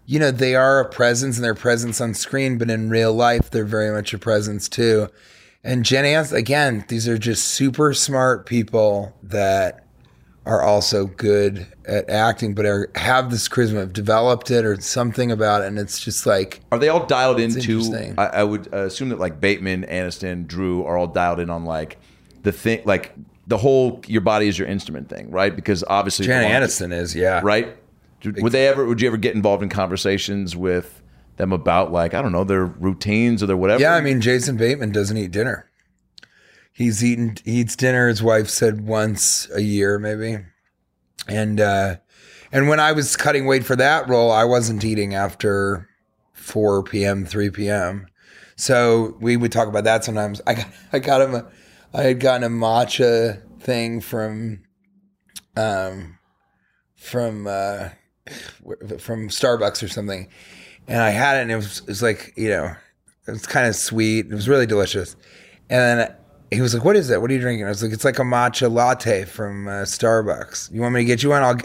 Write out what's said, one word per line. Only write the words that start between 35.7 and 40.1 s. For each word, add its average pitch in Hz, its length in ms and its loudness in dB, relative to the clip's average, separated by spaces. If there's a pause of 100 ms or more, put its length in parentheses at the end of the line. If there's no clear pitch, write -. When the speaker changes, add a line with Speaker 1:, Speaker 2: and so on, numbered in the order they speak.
Speaker 1:
He's 117 320 -2
eaten, 117 400 0
he 117 160 0
eats 117 160 -2
dinner, 120 320 2
his 110 140 0
wife 110 260 4
said, 107 380 0
once 107 680 0
a 101 60 0
year 101 380 0
maybe. 107 400 -6 (920)